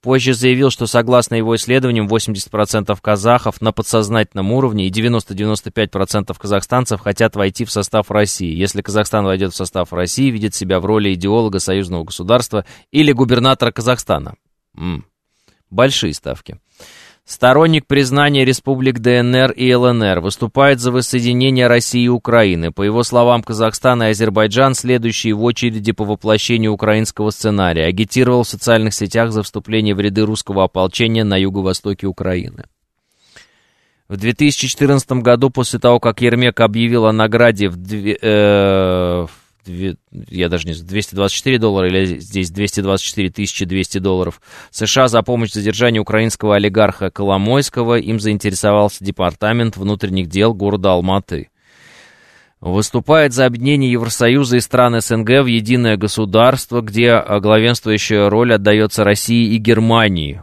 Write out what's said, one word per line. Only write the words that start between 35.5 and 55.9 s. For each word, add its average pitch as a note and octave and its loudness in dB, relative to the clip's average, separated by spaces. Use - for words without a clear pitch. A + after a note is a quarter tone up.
после B2 -4
того, A#2+ 4
как A2+ -2
Ермек A#2+ 2
объявил A2+ 2
о A2 4
награде A2 2
в F2 -8
две-, G2+ -6
э, F#2+ 2
в - -14
две-, F2+ -8
я F2 -6
даже E2 -4
не E2+ -6
знаю, E2+ -14
двести G2+ -6
двадцать G2 -2
четыре C3 0
доллара G2 0
или F#2 -2
здесь F#2 -6
двести G2+ -4
двадцать F#2+ -2
четыре F#2+ -4
тысячи G2+ -6
двести F#2+ -4
долларов. F2+ -2
С - -6
Ш C3 2
А B2+ 4
за A2+ 2
помощь A#2 -4
в - -14
задержании A2 0
украинского G#2+ 0
олигарха G2+ 0
Коломойского. A2+ 0
Им A2 -4
заинтересовался G#2 0
Департамент G#2 -2
внутренних F#2+ -4
дел G2+ 2
города G2 0
Алматы. F2+ -2
Выступает B2 0
за B2+ 2
объединение B2+ 0
Евросоюза A#2+ 2
и - 6
стран B2 2
С A2+ -2
Н A2+ 0
Г B2+ 4
в - 2
единое A#2 2